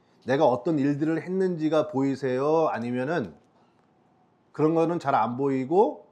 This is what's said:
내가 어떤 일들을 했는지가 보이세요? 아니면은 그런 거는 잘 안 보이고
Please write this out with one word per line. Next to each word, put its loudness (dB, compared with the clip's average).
내가 2
어떤 0
일들을 0
했는지가 -2
보이세요? 0
아니면은 -4
그런 2
거는 0
잘 -2
안 0
보이고 0